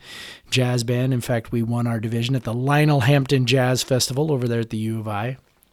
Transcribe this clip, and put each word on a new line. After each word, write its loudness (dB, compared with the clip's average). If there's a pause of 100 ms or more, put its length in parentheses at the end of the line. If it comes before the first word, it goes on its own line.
(500)
jazz 0
band. 0
In 0
fact, -4
we 0
won -2
our -2
division -2
at -2
the -4
Lionel 2
Hampton 4
Jazz 2
Festival 0
over 0
there 0
at -4
the -4
U -2
of -8
I. -4 (340)